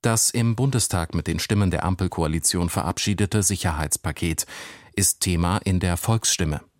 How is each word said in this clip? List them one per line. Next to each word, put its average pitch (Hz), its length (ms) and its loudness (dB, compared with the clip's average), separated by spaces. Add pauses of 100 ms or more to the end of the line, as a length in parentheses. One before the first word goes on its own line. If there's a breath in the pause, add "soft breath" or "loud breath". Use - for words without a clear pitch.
Das 113 280 2
im 117 240 2
Bundestag 113 580 0
mit 82 140 -2
den 82 100 -2
Stimmen 101 320 2
der - 160 0
Ampelkoalition 85 840 0
verabschiedete 101 760 0
Sicherheitspaket 80 1040 -2 (480 loud breath)
ist - 240 0
Thema 87 400 2
in 92 200 0
der 87 160 2
Volksstimme. 82 680 0 (180)